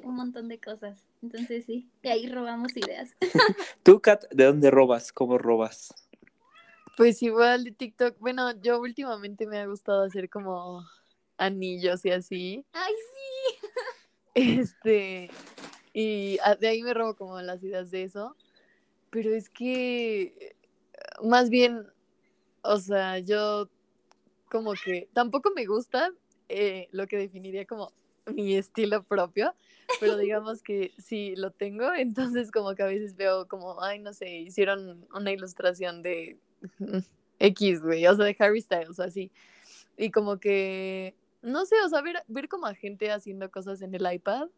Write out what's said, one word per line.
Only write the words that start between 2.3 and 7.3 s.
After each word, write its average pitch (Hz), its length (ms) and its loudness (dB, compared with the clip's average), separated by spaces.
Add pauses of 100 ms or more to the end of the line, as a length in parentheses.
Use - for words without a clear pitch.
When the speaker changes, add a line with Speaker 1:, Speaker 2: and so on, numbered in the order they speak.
Speaker 1:
ideas. - 420 -8
<laughs> - 0 -
Speaker 2:
<laughs> 403 600 2
Tú, 196 180 12
Kat, 208 300 6
¿de 135 140 8
dónde 143 260 8
robas? 127 420 6
¿Cómo 123 240 2
robas? 117 580 0 (1040)
Speaker 3:
Pues 233 260 6
igual 240 420 4